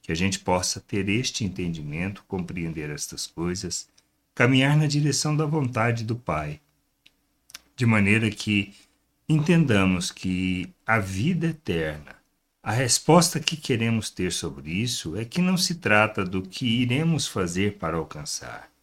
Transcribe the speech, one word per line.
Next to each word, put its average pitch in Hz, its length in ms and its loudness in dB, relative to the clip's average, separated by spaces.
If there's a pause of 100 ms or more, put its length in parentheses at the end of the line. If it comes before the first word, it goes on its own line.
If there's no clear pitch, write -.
Que 87 120 -6
a - 20 0
gente 95 240 0
possa - 400 -2
ter 98 300 -4
este 117 340 -2
entendimento, 87 800 -6
compreender 85 640 -8
estas - 380 -10
coisas, 90 600 -6 (440)
caminhar 131 440 4
na 151 100 4
direção 147 480 0
da 156 100 0
vontade 120 600 0
do 113 100 -4
Pai, 76 460 -6 (1120)
de 123 100 0
maneira 110 460 4
que 104 420 -2 (540)
entendamos 127 840 4
que 92 580 -2 (160)
a 113 120 2
vida 117 500 -2
eterna, 80 680 -6 (480)
a - 80 -6
resposta 151 680 4
que 165 160 -2
queremos 113 540 0
ter 90 220 -2
sobre 71 400 -8
isso 95 440 -4
é 113 100 -4
que 175 160 -2
não 185 160 4
se 175 180 0
trata 107 480 4
do 92 180 -2
que - 240 -8
iremos 127 640 2
fazer 95 500 -2
para 82 200 -4
alcançar 76 720 -10 (140)